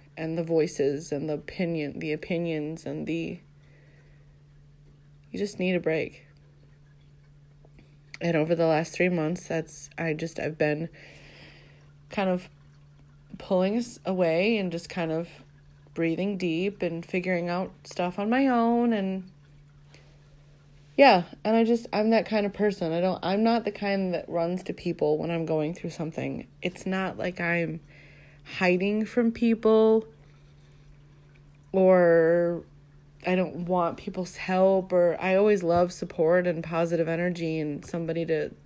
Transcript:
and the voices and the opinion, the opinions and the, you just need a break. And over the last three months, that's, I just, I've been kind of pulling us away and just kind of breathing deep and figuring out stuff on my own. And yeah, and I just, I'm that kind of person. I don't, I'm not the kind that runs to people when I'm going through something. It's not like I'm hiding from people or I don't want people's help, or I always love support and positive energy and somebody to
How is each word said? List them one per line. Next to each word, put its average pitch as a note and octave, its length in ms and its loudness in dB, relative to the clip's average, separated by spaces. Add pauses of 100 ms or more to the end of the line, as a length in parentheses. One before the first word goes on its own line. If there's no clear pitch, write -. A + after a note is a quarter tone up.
(140)
and D#3+ 220 -6
the E3+ 80 -4
voices D#3 680 0
and D3+ 180 -6
the D3+ 60 -4
opinion, D#3 640 -6
the D3+ 140 -6
opinions D#3+ 720 -4
and D3 200 -8
the, E3 340 -6 (1900)
you F#3+ 80 -12
just G3+ 200 -6
need F#3 160 0
a F3 60 0
break. - 440 -4 (2000)
And E3+ 160 0
over D#3 180 2
the E3 120 2
last D#3+ 280 2
three F3+ 160 2
months, E3+ 360 -2
that's, - 520 -6
I E3 160 -2
just, D#3+ 260 -8
I've D#3 180 -6
been D3+ 300 0 (1200)
kind F#3+ 200 0
of F3+ 180 -2 (880)
pulling G3 400 0
us A#3+ 280 -6
away F#3 520 2
and F#3 160 -2
just E3+ 160 -8
kind E3 240 -4
of E3+ 160 -4 (640)
breathing F3 440 -2
deep F3+ 440 -2
and E3+ 220 -4
figuring F3+ 440 -2
out F3+ 240 -4 (120)
stuff F3+ 340 -4
on G#3 120 -2
my C4+ 160 2
own. A#3+ 460 2
And F#3+ 380 -4 (1700)
yeah, G#3+ 280 8 (200)
and A3 120 2
I A3+ 80 6
just, A#3 280 0
I'm G#3+ 180 2
that A3+ 160 2
kind G#3 200 0
of G3 60 -4
person. G3 400 0
I E3+ 80 0
don't, F#3 220 0
I'm G3 200 0
not A3+ 220 2
the G#3 80 -2
kind G3 420 -2
that - 140 -6
runs E3+ 360 -2
to - 80 -8
people D#3 460 -2
when E3 120 -4
I'm E3 160 -2
going D#3 280 -2
through F3 160 -10
something. C3+ 560 -8 (160)
It's - 240 -8
not F#3+ 320 -4
like F3+ 220 -6
I'm E3+ 400 -2 (800)
hiding F#3+ 460 2
from A3+ 260 0
people A3 760 4 (1700)
or F3 880 6 (640)
I F3+ 80 2
don't F3 320 -2
want F3 300 0
people's F#3 400 -8
help, F#3+ 560 2
or F3 280 4
I F#3+ 140 0
always G3+ 300 4
love F3 280 2
support F3 540 2
and E3 160 -2
positive E3 460 0
energy E3 500 -2
and D3 260 -6
somebody E3 420 -4
to D3+ 260 -2 (140)